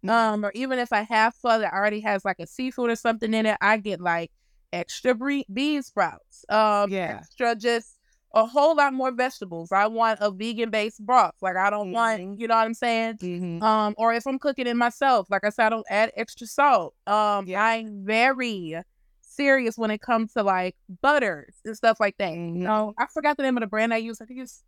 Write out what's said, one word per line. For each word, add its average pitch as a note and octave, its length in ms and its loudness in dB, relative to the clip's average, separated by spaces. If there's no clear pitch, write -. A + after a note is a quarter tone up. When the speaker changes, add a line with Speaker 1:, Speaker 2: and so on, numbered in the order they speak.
Speaker 1:
Mm-hmm. F#3+ 60 -6
Speaker 2:
um, A3 360 2
or G3+ 100 -4
even C4 240 -4
if A#3+ 140 -2
I G#3 100 2
have A3 320 2
pho A3+ 240 2
that F#3+ 140 -2
already G#3 280 -2
has, G#3 240 -2
like, F#3+ 140 -4
a E3+ 80 -12
seafood B3+ 440 -4
or A3+ 40 0
something A3+ 380 -2
in A3 140 0
it, G#3+ 140 0
I G#3+ 160 4
get, G3 240 -6
like, E3+ 300 -2
extra G#3 420 -2
bre-, C#4 260 -2
bean C#4 300 -2
sprouts, - 680 -4
um, G#3 420 2
Speaker 1:
Yeah. F#3+ 280 -4
Speaker 2:
extra A#3 360 -2
just A#3 440 -2
a A3 120 6
whole C#4+ 300 4
lot C#4+ 180 2
more C4 180 -2
vegetables. G3 600 -6
I G3 160 4
want A3+ 340 0
a G#3 100 2
vegan-based A3 760 -4
broth. A3+ 360 4
Like, F#3 160 -2
I G3 120 2
don't G#3 220 -4
want, A3+ 300 0
Speaker 1:
Mm-hmm. G3 200 -10
Speaker 2:
you A3+ 60 -6
know A3+ 80 2
what A3+ 100 4
I'm A3+ 80 -4
saying? A3+ 460 -2
Speaker 1:
Mm-hmm. F3+ 440 -6
Speaker 2:
Um, G#3+ 340 2
or A3+ 160 2
if A#3 140 -2
I'm C4+ 120 -2
cooking C4+ 280 -2
it A#3+ 80 -2
myself, A#3+ 540 2
like G3 160 0
I G#3+ 40 2
said, A3 180 2
I - 20 4
don't A3+ 200 -6
add G#3+ 280 2
extra A3+ 300 -10
salt. B3 480 2
Um, G#3 400 2
Speaker 1:
Yeah. F#3+ 160 0
Speaker 2:
I'm A3 420 -2
very A3 720 0
serious C4+ 560 2
when A3 140 0
it G#3+ 100 -4
comes A3+ 320 -2
to, A3 100 0
like, F#3 320 0
butters A#3+ 540 0
and A3 120 -10
stuff A3+ 220 2
like G3+ 180 0
that. F#3 160 -2
Speaker 1:
Mm-hmm. E3+ 280 -6
Speaker 2:
You F#3 60 -2
know, G#3+ 300 0
I C4 100 -2
forgot D4 300 -2
the C#4+ 60 -4
name C4 140 0
of A3+ 40 0
the A3 60 -4
brand A3 260 0
I A3+ 40 0
use. A3+ 240 -8
I A3+ 40 -20
think B3 160 -16
it's - 260 -18